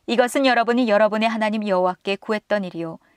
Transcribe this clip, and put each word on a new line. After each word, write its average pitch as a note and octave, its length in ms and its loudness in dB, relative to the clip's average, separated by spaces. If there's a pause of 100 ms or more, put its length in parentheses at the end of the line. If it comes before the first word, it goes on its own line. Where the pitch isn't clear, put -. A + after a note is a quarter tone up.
이것은 B3 400 2
여러분이 A#3+ 420 2
여러분의 G#3+ 400 2
하나님 G#3+ 380 -4
여호와께 F#3 500 0
구했던 G#3 480 -4
일이오. E3 340 -10 (180)